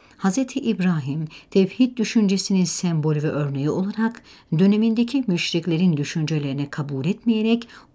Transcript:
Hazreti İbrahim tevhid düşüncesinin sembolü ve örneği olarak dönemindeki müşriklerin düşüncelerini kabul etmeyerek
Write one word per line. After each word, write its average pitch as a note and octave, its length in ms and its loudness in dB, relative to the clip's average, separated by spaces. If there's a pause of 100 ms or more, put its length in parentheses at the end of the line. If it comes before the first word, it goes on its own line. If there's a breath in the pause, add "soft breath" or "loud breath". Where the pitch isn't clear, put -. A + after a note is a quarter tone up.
(180 soft breath)
Hazreti - 420 -2
İbrahim D#3+ 680 -2 (240 loud breath)
tevhid G3 460 2
düşüncesinin G3 680 2
sembolü D#3 580 0
ve D#3 60 0
örneği C#3 400 -2
olarak G#3+ 520 -2 (380 loud breath)
dönemindeki A3+ 680 4
müşriklerin E3+ 720 0
düşüncelerini C#3+ 720 -2
kabul C#3 360 -6
etmeyerek A3+ 640 0 (280 loud breath)